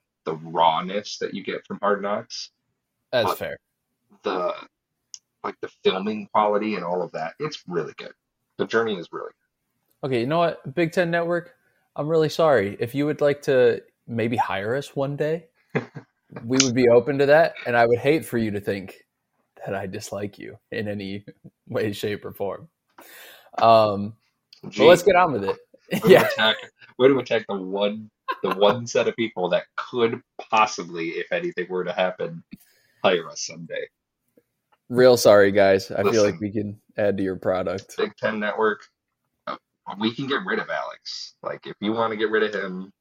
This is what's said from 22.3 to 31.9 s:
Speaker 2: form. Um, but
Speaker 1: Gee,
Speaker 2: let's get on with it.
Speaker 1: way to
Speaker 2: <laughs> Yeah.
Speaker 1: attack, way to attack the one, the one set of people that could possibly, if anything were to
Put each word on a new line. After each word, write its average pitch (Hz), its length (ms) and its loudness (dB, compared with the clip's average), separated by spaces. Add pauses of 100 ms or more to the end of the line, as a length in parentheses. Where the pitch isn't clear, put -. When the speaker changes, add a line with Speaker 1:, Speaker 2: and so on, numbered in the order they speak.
Speaker 2:
form. - 340 -8 (920)
Um, 110 560 4 (480)
but - 80 -16
Speaker 1:
Gee, 135 160 6
Speaker 2:
let's 175 160 10
get 196 120 6
on 175 180 4
with 101 100 -4
it. 95 140 -4 (340)
Speaker 1:
way 202 80 -2
to 220 100 4
Speaker 2:
<laughs> - 0 -
Yeah. - 180 8
Speaker 1:
attack, 110 280 0 (420)
way 127 120 8
to 139 100 4
attack 117 280 -2
the 104 80 -6
one, 101 540 -4 (320)
the 95 140 -2
one 104 320 2
set 120 200 0
of 107 80 -2
people 104 340 -2
that 87 160 0 (100)
could 120 440 -2 (300)
possibly, 87 600 0
if 85 220 -8
anything 87 380 -4
were 92 140 -4
to 87 100 -6